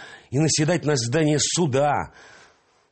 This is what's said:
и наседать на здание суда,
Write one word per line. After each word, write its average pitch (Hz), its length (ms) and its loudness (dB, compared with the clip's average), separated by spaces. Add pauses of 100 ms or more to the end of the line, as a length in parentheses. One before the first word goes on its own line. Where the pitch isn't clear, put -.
(300)
и 123 100 -2
наседать 156 440 0
на 147 140 0
здание 151 420 0
суда, 135 720 0 (800)